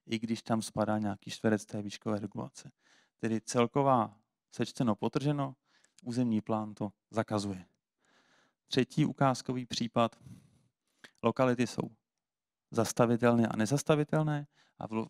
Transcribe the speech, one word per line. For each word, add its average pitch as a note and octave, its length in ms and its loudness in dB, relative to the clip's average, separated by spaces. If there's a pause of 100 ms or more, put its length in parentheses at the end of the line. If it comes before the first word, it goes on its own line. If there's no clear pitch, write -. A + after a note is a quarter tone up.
i A2+ 140 -4
když A2+ 220 -4
tam A2+ 200 0
spadá G#2+ 360 -2
nějaký G#2 340 -6
čtverec G#2+ 340 0
té G#2+ 160 -8
výškové G#2 380 -6
regulace. A2+ 520 -10 (480)
Tedy A2+ 220 -2
celková, B2 760 2 (340)
sečteno, A#2 440 0
potrženo, C#3 600 -2 (480)
územní A#2+ 380 0
plán G#2+ 320 -4
to G2+ 180 -6 (200)
zakazuje. G2+ 540 -2 (1000)
Třetí C3 380 0
ukázkový B2+ 600 0
případ. A#2 500 -2 (1080)
Lokality B2 440 2
jsou - 240 -6 (800)
zastavitelné A#2 760 4
a - 80 -6
nezastavitelné D3 920 0 (300)
a - 100 -10
v G#2+ 40 -20
lo-, A2 180 -4